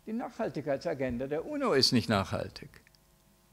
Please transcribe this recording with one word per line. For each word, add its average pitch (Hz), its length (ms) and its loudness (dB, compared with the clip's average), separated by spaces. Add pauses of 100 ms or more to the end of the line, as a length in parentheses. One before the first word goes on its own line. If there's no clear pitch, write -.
die 220 60 -8
Nachhaltigkeitsagenda 147 1120 -4
der 147 180 -2
uno 277 280 -2
ist - 180 6
nicht 123 180 4
nachhaltig. - 600 0 (840)